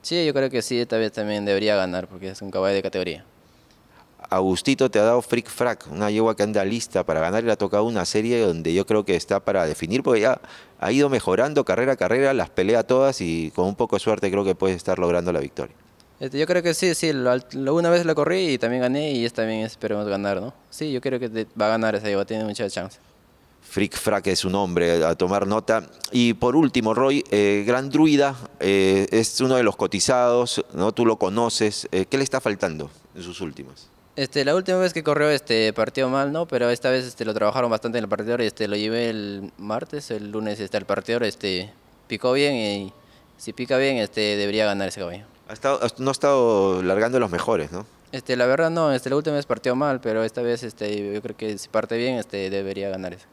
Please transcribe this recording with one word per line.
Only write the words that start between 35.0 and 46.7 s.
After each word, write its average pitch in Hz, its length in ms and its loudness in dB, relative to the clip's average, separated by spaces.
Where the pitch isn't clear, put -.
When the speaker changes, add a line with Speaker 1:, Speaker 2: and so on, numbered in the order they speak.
Speaker 1:
corrió, 147 260 2
este, 113 420 2
partió 127 360 0
mal, 139 240 0
¿no? 165 160 -4
Pero 120 220 0
esta 120 200 0
vez, 127 140 0
este, 120 200 -10
lo 107 100 -2
trabajaron 110 360 2
bastante 113 280 -2
en 110 60 -2
el 98 40 -8
partidor 113 320 -2
y, 113 60 0
este, 104 200 -4
lo 101 80 -2
llevé 113 360 -2
el 101 480 -8
martes, 113 520 -8
el 104 220 -8
lunes, 107 260 -4
este, 101 200 -6
al 95 80 -4
partidor, 113 360 -2
este, 98 480 -4
picó 123 240 -2
bien 143 240 2
y 101 360 -4
si - 160 -14
pica 123 240 -2
bien, 135 220 0
este, 104 380 -2
debería 104 280 0
ganar 98 240 0
ese 95 100 -8
caballo. 90 240 -10
Speaker 2:
Ha 110 80 -16
estado, 139 260 0
no 131 120 0
ha - 20 -2
estado 113 680 4